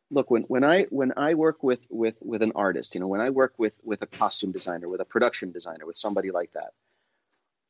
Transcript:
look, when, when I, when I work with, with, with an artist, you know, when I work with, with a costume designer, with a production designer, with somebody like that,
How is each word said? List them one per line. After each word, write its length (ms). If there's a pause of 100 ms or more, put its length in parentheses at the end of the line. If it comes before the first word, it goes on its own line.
look, 200
when, 140
when 200
I, 260
when 260
I 200
work 280
with, 260
with, 320
with 200
an 140
artist, 400
you 40
know, 80
when 140
I 80
work 280
with, 260
with 180
a 60
costume 440
designer, 380
with 120
a 40
production 460
designer, 340
with 120
somebody 340
like 220
that, 200 (960)